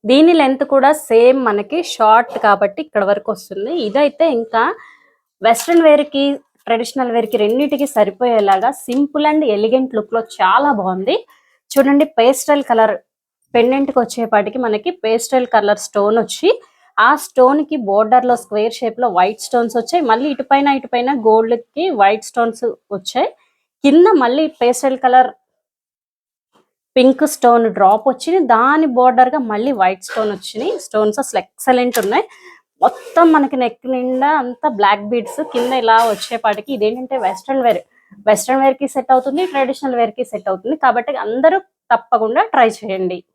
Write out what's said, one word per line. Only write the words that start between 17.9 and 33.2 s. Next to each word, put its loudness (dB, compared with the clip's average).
బోర్డర్ 2
లో 2
స్క్వేర్ -4
షేప్ -6
లో 0
వైట్ -2
స్టోన్స్ -2
వచ్చాయి. -4
మళ్ళీ 0
ఇటుపైన, 0
ఇటుపైన -4
గోల్డ్ 2
కి -2
వైట్ 2
స్టోన్స్ -4
వచ్చాయి. -4
కింద 6
మళ్ళీ 0
పేస్టల్ 0
కలర్ 4
పింక్ 4
స్టోన్ 2
డ్రాప్ 2
వచ్చింది. -2
దాని 2
బోర్డర్ 4
గా -2
మళ్ళీ -2
వైట్ 0
స్టోన్ -4
వచ్చినాయి. -8
స్టోన్స్ -2
అసలు -4
ఎక్సలెంట్ -2
ఉన్నాయి. -2
మొత్తం 0